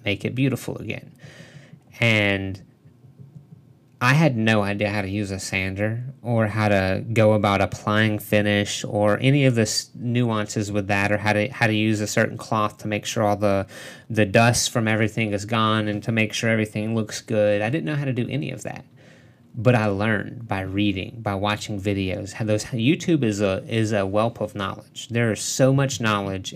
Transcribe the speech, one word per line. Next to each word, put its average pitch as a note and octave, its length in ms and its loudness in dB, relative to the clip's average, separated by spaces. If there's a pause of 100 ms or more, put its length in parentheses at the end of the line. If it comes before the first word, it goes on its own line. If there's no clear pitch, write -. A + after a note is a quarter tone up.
make G2+ 200 -2
it G#2+ 100 -4
beautiful - 440 -2
again. - 360 -10 (880)
And G2+ 600 2 (1400)
I B2+ 140 4
had D3 240 4
no A2 260 4
idea G2+ 280 -2
how G#2 100 -2
to F#2+ 80 -2
use G2 220 -2
a F#2+ 80 -6
sander G#2 680 -4 (160)
or A2+ 280 0
how G#2+ 200 0
to G2 340 2 (120)
go G#2+ 180 6
about G2+ 300 2
applying G#2+ 560 0
finish G#2 680 0
or G#2 360 2
any C3+ 260 4
of B2 80 4
the A#2 80 4
s-, - 320 -2
nuances A2+ 760 -2
with G2+ 180 -2
that, G2+ 220 2
or G#2 60 2
how G#2 160 0
to, G#2 160 2
how - 180 0
to G#2+ 80 2
use G#2+ 260 2
a G#2 60 -2
certain A2 300 0
cloth G#2+ 420 -2
to G#2+ 100 -8
make G#2 180 -4
sure - 160 -4
all G#2 140 2
the, G2 300 0 (440)
the G#2+ 160 2
dust A#2 440 4
from A2+ 160 0
everything A2 460 0
is G#2 140 -4
gone A2 420 2
and G#2 140 -4
to A#2 100 -4
make A2 220 0
sure A2+ 160 0
everything A2 440 0
looks A2 260 -4
good. G#2 420 2
I A2 80 -2
didn't D#3+ 160 -2
know D3+ 80 -2
how C#3+ 100 -2
to C3 80 -2
do A#2 160 -2
any D3 220 -4
of - 140 -10
that. - 200 -10 (720)
But B2 160 4
I A2 120 2
learned G#2 600 -2
by G2+ 140 -4
reading, F#2+ 600 -2
by G2+ 120 -2
watching G#2 460 -4
videos. G2 540 -2
How A2+ 100 -6
those, G#2+ 220 0
YouTube C3+ 580 0
is G#2 160 0
a, F#2+ 260 0
is A2+ 260 0
a G2 120 0
wealth G#2+ 380 0
of G#2 120 -6
knowledge. G2+ 540 -8
There A#2 240 0
is - 80 -4
so C3+ 320 4
much C3+ 260 0
knowledge G2+ 580 -2